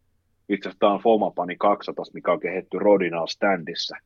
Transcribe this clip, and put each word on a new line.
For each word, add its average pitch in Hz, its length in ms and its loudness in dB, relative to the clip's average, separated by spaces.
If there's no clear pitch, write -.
itse 101 200 -4
asiassa - 120 -10
tää 104 100 6
on 95 100 0
Fomapani 90 560 0
kaksisatas, - 580 -2
mikä 87 180 -2
on 85 80 -2
kehitetty 90 380 -6
Rodinal 90 480 2
Standissa, 85 800 -4